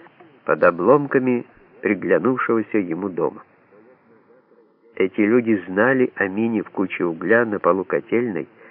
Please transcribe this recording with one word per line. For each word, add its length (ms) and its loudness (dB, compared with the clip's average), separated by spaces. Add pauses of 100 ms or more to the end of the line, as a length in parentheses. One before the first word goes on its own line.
(440)
под 200 0
обломками 840 2 (340)
приглянувшегося 1000 0
ему 320 -4
дома. 340 -6 (1500)
Эти 240 -2
люди 480 2
знали 480 2
о 100 -2
мине 360 -2
в 80 -18
куче 340 -4
угля 400 0
на 160 -4
полу 240 2
котельной. 640 -2 (220)